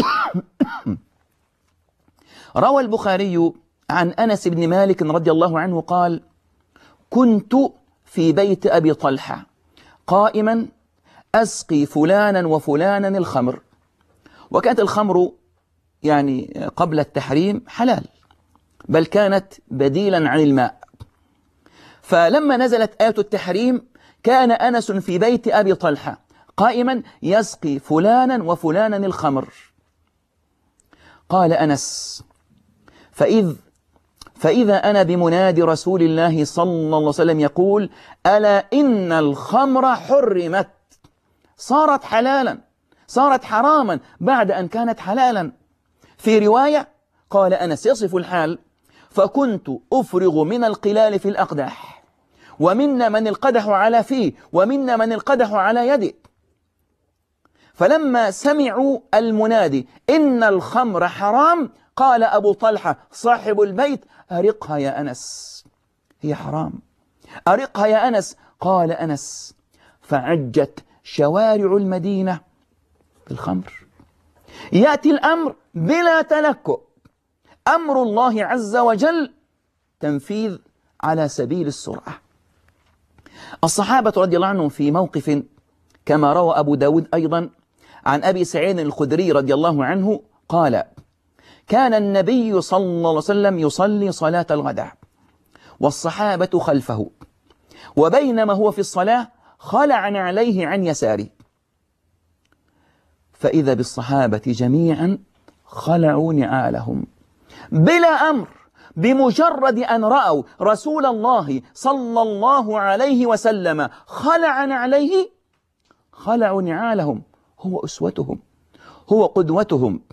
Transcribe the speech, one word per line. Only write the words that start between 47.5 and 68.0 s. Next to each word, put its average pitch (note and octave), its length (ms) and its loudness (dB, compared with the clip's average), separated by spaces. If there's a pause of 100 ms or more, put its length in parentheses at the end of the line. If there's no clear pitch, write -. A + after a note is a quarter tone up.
أنس E3+ 320 -2
يصف G#3+ 300 0
الحال: F3 420 -4 (520)
"فكنت G#3+ 580 0 (240)
أفرغ F3+ 520 0
من A#3 200 -2
القلال G#3+ 540 0
في G3 100 -6
الأقداح، - 720 -6 (580)
ومنا A#3+ 480 2
من G#3+ 200 -2
القدح A3 400 -2
على G#3+ 360 2
فيه، A#3+ 280 -2 (200)
ومنا B3 440 0
من A3+ 160 0
القدح A#3 400 0
على A3 360 0
يده"، A#3+ 240 0 (1600)
فلما B3 560 2
سمعوا C4+ 680 0 (160)
المنادي: G#3+ 720 0 (220)
"إن C#4 320 2
الخمر G3+ 640 0
حرام"، A#3 640 0 (260)
قال B3+ 260 4
أبو G#3 300 2
طلحة G3+ 460 -2 (140)
صاحب A3 480 0
البيت: G#3 440 -2 (280)
"أرقها F3+ 460 -2
يا C3+ 220 -4
أنس، - 640 -14 (560)
هي D3+ 140 -4
حرام، D#3 380 -8 (760)
أرقها G#3 380 0
يا G#3+ 220 2